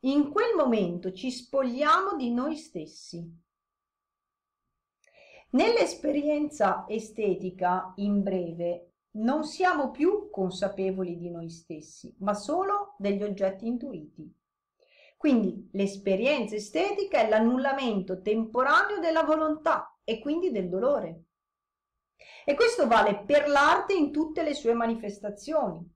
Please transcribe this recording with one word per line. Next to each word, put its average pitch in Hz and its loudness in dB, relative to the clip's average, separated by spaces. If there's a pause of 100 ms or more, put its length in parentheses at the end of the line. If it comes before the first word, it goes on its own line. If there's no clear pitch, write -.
In 277 2
quel 453 2
momento 196 2
ci 262 -6
spogliamo 294 0
di 240 -2
noi 269 -2
stessi. 170 -14 (2250)
Nell'esperienza 294 0
estetica, 185 -2
in 202 0
breve, 175 -4 (260)
non 254 0
siamo 302 0
più 381 0
consapevoli 190 -4
di 175 -8
noi 170 -10
stessi, - -16
ma 202 -2
solo 392 -2
degli 202 -2
oggetti 196 -2
intuiti. 180 -10 (800)
Quindi 220 2
l'esperienza 202 0
estetica 349 -2
è 220 4
l'annullamento 233 0
temporaneo 269 2
della 320 2
volontà 311 0
e 220 -4
quindi 330 -2
del 185 -4
dolore. 190 -2 (1200)
E - 0
questo 466 4
vale 214 4
per 294 4
l'arte 302 4
in 330 4
tutte 320 -2
le 302 0
sue 233 0
manifestazioni. 226 -2